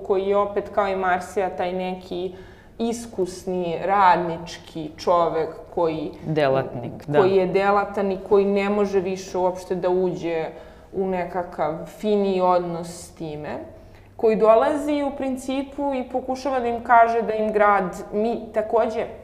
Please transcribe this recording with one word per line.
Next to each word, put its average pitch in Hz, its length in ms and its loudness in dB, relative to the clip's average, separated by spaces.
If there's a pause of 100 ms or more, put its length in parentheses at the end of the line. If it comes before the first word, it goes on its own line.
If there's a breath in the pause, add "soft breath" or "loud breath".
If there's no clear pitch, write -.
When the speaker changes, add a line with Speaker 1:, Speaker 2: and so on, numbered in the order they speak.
Speaker 1:
koji 190 200 0
je 202 100 2
opet 202 320 -2
kao 202 200 0
i 190 80 -2
Marsija 185 540 -2
taj 180 220 -4
neki 185 600 -6 (440 loud breath)
iskusni, 180 1040 -4
radnički 175 1120 2
čovek 160 520 2 (260)
koji 156 360 -2 (160)
Speaker 2:
Delatnik, 135 640 0 (140)
da. 147 140 0
Speaker 1:
koji 196 160 6
je 185 100 4
delatan 196 640 0
i 185 60 -4 (100)
koji 196 160 6
ne 202 260 2
može 196 300 2
više 185 380 -4
uopšte 180 360 -2
da 180 160 0
uđe 165 560 0 (460 loud breath)
u 190 140 -2
nekakav 175 680 -4 (140)
fini 196 520 0
odnos 175 480 2
s - 220 -16
time, 156 480 -10 (580 loud breath)
koji 220 200 4
dolazi 285 640 4
u 277 140 -2
principu 269 800 -4
i 254 140 -4
pokušava 262 520 -4
da 233 60 -2
im 233 180 -4
kaže 233 380 6
da 208 100 -2
im 214 200 0
grad, 202 440 4 (160)
mi 220 280 -2 (140)
takođe, 220 520 0 (180)